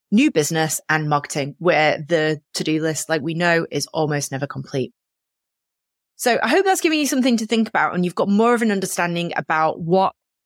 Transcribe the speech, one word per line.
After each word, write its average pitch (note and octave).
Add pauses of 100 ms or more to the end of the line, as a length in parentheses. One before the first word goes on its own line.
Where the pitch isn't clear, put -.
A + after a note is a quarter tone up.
new C4+
business D#3+
and D#3
marketing, C#3+
where D#3 (100)
the D#3 (140)
to-do D#3
list, D#3
like D#3+
we D#3+
know, E3+
is -
almost D3
never C#3
complete. C3+ (1200)
So A#3
I -
hope E4
that's F#4+
giving D#4
you D4
something B3+
to A3
think A3+
about D3+
and F3+
you've F3
got F#3+
more A3
of A#3
an A3+
understanding F3
about D#3
what F#3 (320)